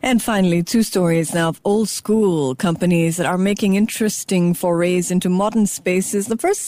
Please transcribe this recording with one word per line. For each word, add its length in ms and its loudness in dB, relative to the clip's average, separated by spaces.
And 180 2
finally, 440 2
two 180 0
stories 500 0
now 180 0
of 140 -8
old 240 0
school 680 0
companies 600 0
that 80 -2
are 120 -2
making 380 0
interesting 760 0
forays 580 0
into 180 0
modern 360 2
spaces. 600 -2
The 100 -4
first 320 -2